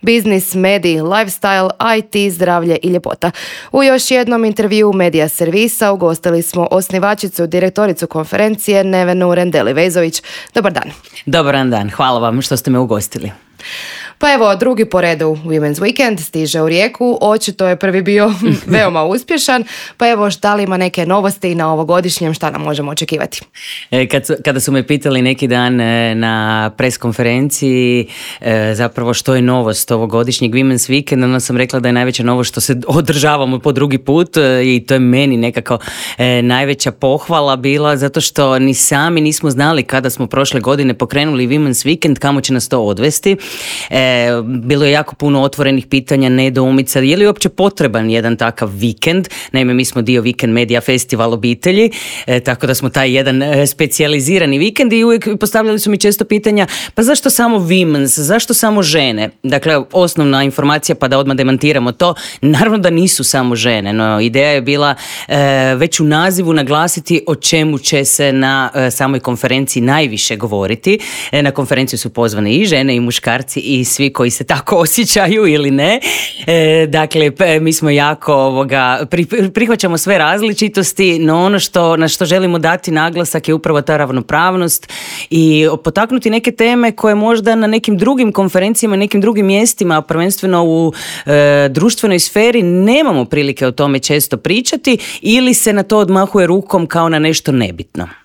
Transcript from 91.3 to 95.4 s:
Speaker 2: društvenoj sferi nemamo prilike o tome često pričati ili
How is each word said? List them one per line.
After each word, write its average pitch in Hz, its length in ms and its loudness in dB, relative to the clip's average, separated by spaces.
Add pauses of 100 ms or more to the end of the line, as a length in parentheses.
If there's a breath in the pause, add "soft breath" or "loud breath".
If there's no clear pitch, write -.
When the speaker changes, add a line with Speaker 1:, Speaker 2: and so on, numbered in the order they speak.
Speaker 2:
društvenoj 190 480 0
sferi 226 440 2
nemamo 185 640 2
prilike 139 420 -2
o 123 60 0
tome 143 260 0
često 143 380 -2
pričati 247 640 0 (220 loud breath)
ili 247 340 2